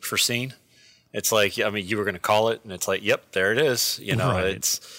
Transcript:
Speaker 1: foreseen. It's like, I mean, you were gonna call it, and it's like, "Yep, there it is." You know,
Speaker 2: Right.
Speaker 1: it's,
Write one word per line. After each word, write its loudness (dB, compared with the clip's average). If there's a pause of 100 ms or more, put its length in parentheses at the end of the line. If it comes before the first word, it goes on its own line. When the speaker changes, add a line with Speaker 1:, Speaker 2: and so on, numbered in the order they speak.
Speaker 1:
foreseen. -2 (580)
It's -2
like, 2
I 2
mean, -4
you -2
were 0
gonna -4
call 4
it, -4
and -12
it's -8
like, 0
"Yep, 0
there 2
it 2
is." 0
You -2
know, 2
Speaker 2:
Right. 0
Speaker 1:
it's, -2 (180)